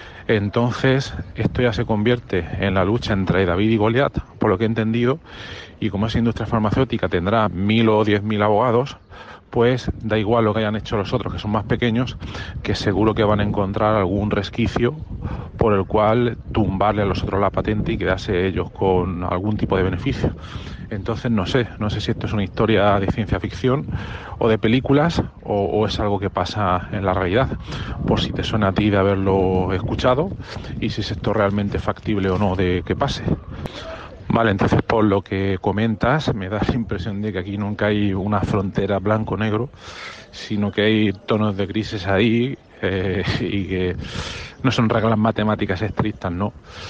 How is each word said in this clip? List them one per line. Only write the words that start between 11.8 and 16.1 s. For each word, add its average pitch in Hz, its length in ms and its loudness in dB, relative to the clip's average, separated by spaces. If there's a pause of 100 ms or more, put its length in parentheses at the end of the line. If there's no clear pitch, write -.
que 104 100 0
seguro 104 400 2
que 110 100 2
van 104 160 4
a 104 40 0
encontrar 104 520 0
algún 104 360 2
resquicio 113 640 0 (640)
por 110 160 4
el 98 120 2
cual 110 520 2 (140)